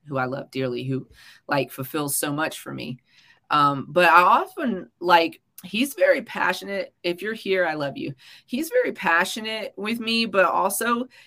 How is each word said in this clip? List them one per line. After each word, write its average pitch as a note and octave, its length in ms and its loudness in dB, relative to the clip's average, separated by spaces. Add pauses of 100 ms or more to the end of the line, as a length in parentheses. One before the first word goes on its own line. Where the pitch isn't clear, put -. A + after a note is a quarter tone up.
who C#3+ 100 -6
I B2+ 80 0
love C#3 260 -8
dearly, B2+ 320 -4
who, C3 240 -6 (400)
like, C#3+ 240 -2
fulfills D3+ 440 -6
so D3+ 160 -2
much D#3 280 -4
for C3+ 140 -14
me. B2+ 260 -10 (500)
Um, C#3+ 400 2
but F3 160 4
I E3+ 160 10
often, A#3 680 2 (100)
like, D#4+ 420 2 (220)
he's A3+ 300 -4
very C5+ 280 4
passionate. F#3+ 720 -4 (100)
If F3 180 -4
you're G#3+ 120 -6
here, F#3+ 320 -2
I D#3 80 -2
love C#3+ 240 -6
you. D3+ 160 -8 (320)
He's D#4 240 -6
very A#4+ 240 0
passionate G3 800 -2
with G#3+ 240 -4
me, A3+ 260 0
but F#3+ 200 4
also A#3 640 0 (200)